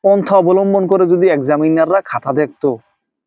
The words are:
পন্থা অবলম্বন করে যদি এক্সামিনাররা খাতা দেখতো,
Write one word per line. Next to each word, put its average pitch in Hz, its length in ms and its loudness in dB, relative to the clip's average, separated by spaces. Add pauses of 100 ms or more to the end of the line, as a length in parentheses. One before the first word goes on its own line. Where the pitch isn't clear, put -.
পন্থা 196 340 2
অবলম্বন 190 500 2
করে 185 200 2
যদি 175 200 2
এক্সামিনাররা 160 720 0
খাতা - 320 -8
দেখতো, 143 360 -4 (580)